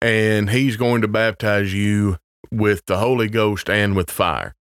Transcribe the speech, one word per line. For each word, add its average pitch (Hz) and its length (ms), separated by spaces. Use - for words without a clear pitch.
and 110 480
he's 123 300
going 120 240
to 107 60
baptize 104 640
you 104 420
with 104 360
the 92 120
Holy 117 300
Ghost 107 400
and 101 260
with 92 160
fire." 73 440